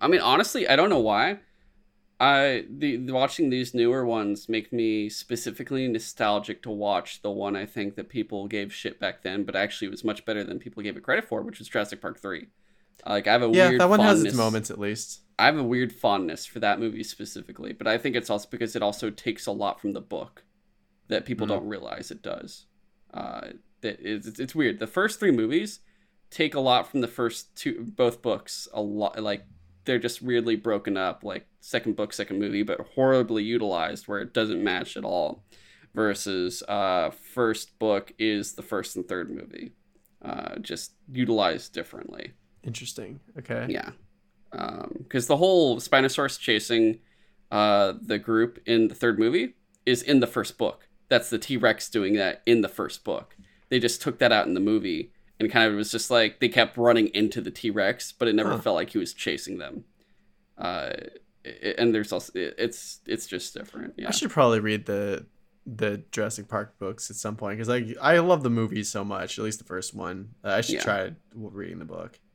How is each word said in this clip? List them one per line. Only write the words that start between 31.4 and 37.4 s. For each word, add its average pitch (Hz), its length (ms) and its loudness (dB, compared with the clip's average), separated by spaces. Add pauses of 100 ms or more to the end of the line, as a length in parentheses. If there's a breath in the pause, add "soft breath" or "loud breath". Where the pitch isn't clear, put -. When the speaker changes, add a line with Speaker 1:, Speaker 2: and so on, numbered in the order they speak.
Speaker 1:
second 113 340 -2
book, 104 200 -6
second 98 260 -6
movie, 101 220 0
but 104 180 -2 (140)
horribly 127 500 4
utilized 101 640 -2
where 104 100 -4
it - 140 -8
doesn't 107 320 -2
match 90 320 -4
at - 80 -10
all. - 400 -4 (500 soft breath)
Versus, 98 760 -2
uh, 95 420 0
first - 680 -4